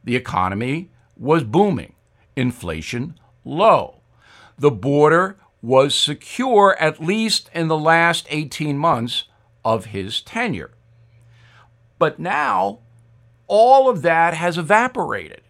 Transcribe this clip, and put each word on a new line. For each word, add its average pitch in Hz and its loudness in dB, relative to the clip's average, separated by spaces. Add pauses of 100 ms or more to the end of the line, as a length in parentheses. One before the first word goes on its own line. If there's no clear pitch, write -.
The 120 -4
economy 120 -4 (280)
was 147 0
booming, 147 -2 (440)
inflation 120 -6 (240)
low. 156 0 (580)
The 139 2
border 151 2 (240)
was 131 4
secure, 202 2
at 156 -2
least 214 -2
in 165 -4
the 160 0
last 165 2
eighteen 151 -6
months 135 -2 (400)
of 110 -2
his 101 -8
tenure. 214 -8 (1300)
But 156 0
now, 185 -4 (680)
all 254 6
of 185 -2
that 165 2
has 170 -2
evaporated 175 -2